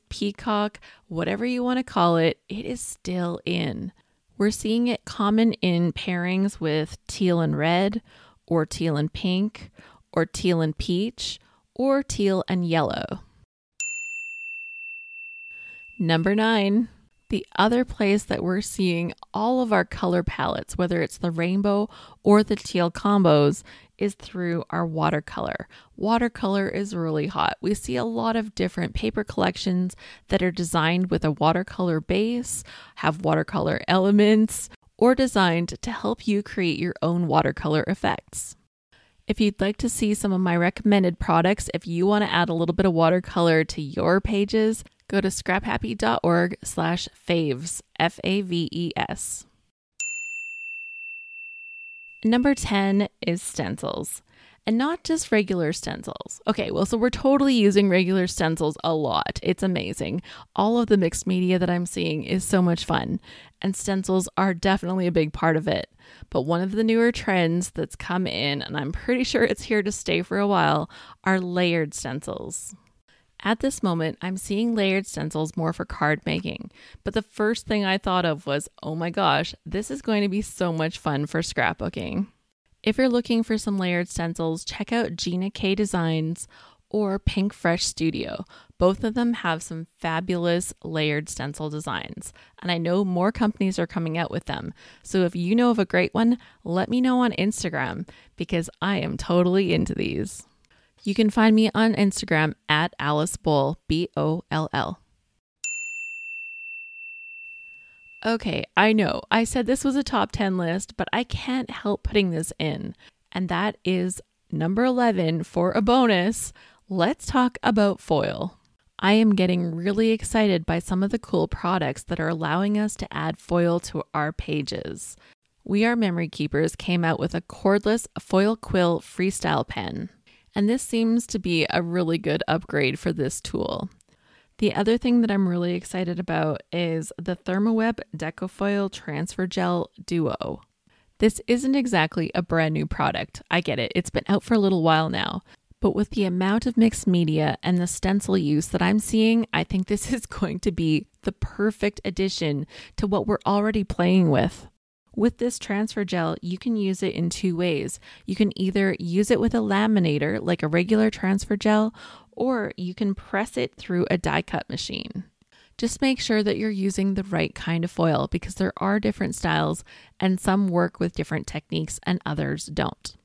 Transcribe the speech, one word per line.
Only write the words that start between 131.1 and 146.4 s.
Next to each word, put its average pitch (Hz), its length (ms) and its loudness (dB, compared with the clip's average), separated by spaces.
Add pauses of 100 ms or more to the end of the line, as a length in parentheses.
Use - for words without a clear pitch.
to - 120 -6
be 170 300 2
a 175 140 0
really 170 340 0
good 160 320 0
upgrade 147 500 0
for - 140 -2
this 139 300 -4
tool. - 480 -6 (680)
The 208 160 2
other 220 220 2
thing 240 240 4
that 220 100 4
I'm 196 160 2
really 175 280 0
excited 180 440 -4
about 160 440 0 (100)
is 165 460 -2
the 175 180 -4
Thermoweb 220 640 0 (160)
Decofoil 196 760 -4
Transfer 165 560 -4
Gel 180 440 0 (120)
Duo. - 600 -2 (560)
This - 280 2
isn't 262 280 2
exactly 190 600 2
a 180 60 0
brand 165 320 2
new 151 140 0
product. - 640 -4
I 170 100 2
get 143 180 -2
it. 120 160 -2
It's - 140 0
been - 200 -2
out 202 140 2
for - 120 0
a 226 40 6
little 190 240 4
while 160 280 4
now. - 320 -4 (400)
But 196 120 4
with 208 160 0
the 202 140 0
amount 185 400 0